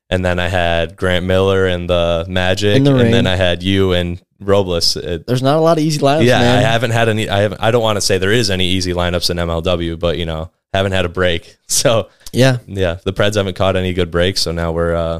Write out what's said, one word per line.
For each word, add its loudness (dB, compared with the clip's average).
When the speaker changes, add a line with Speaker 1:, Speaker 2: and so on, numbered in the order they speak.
Speaker 1:
And 0
then 0
I -2
had -2
Grant -2
Miller 2
and -2
the 0
Magic, 0
Speaker 2:
In 4
the 4
Speaker 1:
and 2
then 2
Speaker 2:
rain. 0
Speaker 1:
I 0
had 0
you 2
and -2
Robles. 0
It, -8
Speaker 2:
There's -2
not 2
a 0
lot 2
of 0
easy -2
lineups, 2
Speaker 1:
yeah, 4
Speaker 2:
man. 2
Speaker 1:
I 2
haven't 0
had 2
any. 0
I 0
haven't, -2
I 0
don't 2
wanna 0
say 2
there 0
is 2
any 0
easy 0
lineups 0
in -4
M -2
L -2
W, -2
but, -2
you -6
know, -8
haven't 0
had 0
a -4
break. -2
<laughs> -20
So 0
Speaker 2:
Yeah. 4
Speaker 1:
yeah, -2
the -2
Preds 0
haven't -2
caught 0
any -2
good -2
breaks, 0
so -4
now -4
we're, -2
uh, -4